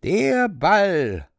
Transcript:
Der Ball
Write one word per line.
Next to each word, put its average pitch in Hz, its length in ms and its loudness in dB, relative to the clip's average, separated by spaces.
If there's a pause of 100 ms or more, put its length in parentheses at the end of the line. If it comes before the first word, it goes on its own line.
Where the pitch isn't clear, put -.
Der 254 440 0
Ball 156 800 0 (120)